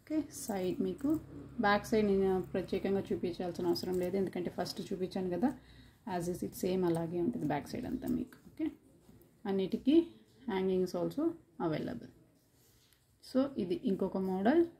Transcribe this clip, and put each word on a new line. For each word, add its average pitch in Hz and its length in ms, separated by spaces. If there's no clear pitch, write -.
Okay, 311 180
side 185 300
meeku 220 240
back 208 240
side 214 200
nina 196 200
pratyekanga 196 560
చూపించాల్సిన 180 640
అవసరం 185 300
లేదు, 180 180
ఎందుకంటే 175 380
first 180 220
చూపించాను 185 460
kada, 240 140
as 170 80
is - 140
it - 60
same 185 260
అలాగే 165 360
ఉంటుంది 165 260
back 143 200
side - 200
అంతా - 160
meeku. - 200
Okay, - 180
అన్నిటికీ 196 460
hangings 185 500
also 170 220
available. - 420
So 254 100
ఇది 175 140
ఇంకొక 190 260
model. 220 320